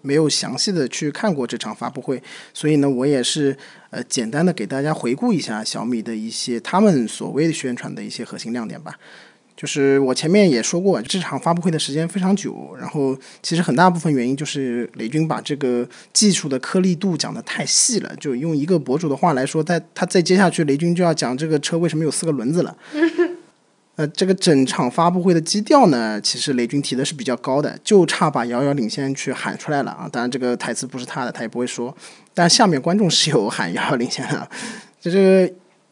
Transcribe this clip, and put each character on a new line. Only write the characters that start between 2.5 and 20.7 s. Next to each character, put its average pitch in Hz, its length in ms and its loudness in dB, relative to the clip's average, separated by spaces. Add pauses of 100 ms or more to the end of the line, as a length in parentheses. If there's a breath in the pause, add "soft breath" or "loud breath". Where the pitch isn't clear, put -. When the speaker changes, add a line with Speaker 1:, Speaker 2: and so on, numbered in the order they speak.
Speaker 1:
所 - 120 -4
以 151 100 4
呢， 139 120 4
我 127 160 2
也 143 160 4
是， 139 340 0 (360 soft breath)
呃， - 140 -8
简 - 240 -4
单 151 140 0
的 180 80 4
给 117 140 -6
大 135 160 -4
家 151 100 -2
回 120 220 -2
顾 240 180 0
一 175 80 2
下 110 240 -6
小 107 220 -6
米 117 160 -2
的 113 140 -8
一 110 120 -6
些 117 320 -6
他 175 220 0
们 156 260 4
所 107 220 -8
谓 147 220 0
宣 135 240 -6
传 110 180 -10
的 107 100 -10
一 104 60 -10
些 113 160 -10
核 104 100 -12
心 113 160 -10
亮 117 160 -6
点 - 140 -12
吧。 78 140 -14 (600 soft breath)
就 - 120 -10
是 139 320 2
我 131 160 2
前 160 160 0
面 196 180 6
也 117 140 2
说 170 180 -2
过， 185 220 2
这 185 160 -4
场 143 180 -6
发 165 160 0
布 175 80 0
会 175 80 0
的 156 80 2
时 147 160 -4
间 160 140 -2
非 190 120 -6
常 185 160 2
久， 71 440 -8
然 123 100 -10
后 135 260 -2 (280 loud breath)
其 - 120 -4
实 170 60 2
很 160 140 0
大 170 140 6
部 170 100 0
分 160 120 0
原 123 160 2
因 135 80 0
就 151 80 -6
是 123 520 -4
雷 110 120 -8
军 156 200 0
把 208 140 -2
这 - 160 -8
个 123 300 0 (260 soft breath)
技 208 180 6
术 160 180 -2
的 131 80 -2
颗 156 220 -2
粒 185 160 2
度 175 200 0
讲 - 160 -6
得 - 120 -10
太 - 200 -6
细 - 360 0
了， - 160 -6
就 143 180 -6
用 151 240 -2
一 139 80 0
个 175 140 2
博 131 180 0
主 175 100 -2
的 139 80 0
话 165 180 2
来 131 120 0
说， 156 160 0
他， 165 180 0 (140)
他 - 120 -4
再 185 140 2
接 180 180 4
下 196 120 6
去 165 140 0
雷 139 140 2